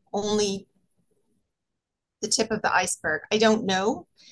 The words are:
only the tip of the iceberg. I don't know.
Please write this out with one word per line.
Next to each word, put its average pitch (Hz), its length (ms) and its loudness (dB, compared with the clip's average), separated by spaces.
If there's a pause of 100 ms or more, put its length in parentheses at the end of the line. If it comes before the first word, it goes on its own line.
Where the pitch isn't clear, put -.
(140)
only 202 540 -2 (1500)
the 220 80 -6
tip 220 200 0
of 214 140 -4
the - 100 0
iceberg. 170 480 -2 (100)
I 214 60 2
don't 220 280 4
know. 196 420 -2 (240)